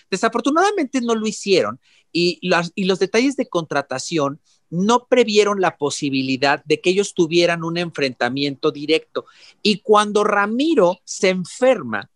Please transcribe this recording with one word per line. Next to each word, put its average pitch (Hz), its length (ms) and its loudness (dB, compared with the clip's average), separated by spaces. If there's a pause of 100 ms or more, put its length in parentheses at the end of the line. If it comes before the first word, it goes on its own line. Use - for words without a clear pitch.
Desafortunadamente 277 920 0
no 233 120 -2
lo 220 140 -2
hicieron 139 520 0 (320)
y 175 360 0
las, 170 260 0
y 196 120 -4
los 190 120 0
detalles 240 380 0
de - 120 -4
contratación 143 920 -4 (320)
no 208 340 2
previeron 208 560 2
la 165 160 0
posibilidad 135 880 -2
de 151 160 0
que 175 80 0
ellos 196 240 0
tuvieran 170 500 2
un 165 140 -4
enfrentamiento 139 920 -2
directo. 147 540 -4 (360)
Y 202 200 0
cuando 208 420 2
Ramiro 208 800 2
se - 260 -2
enferma 180 880 -2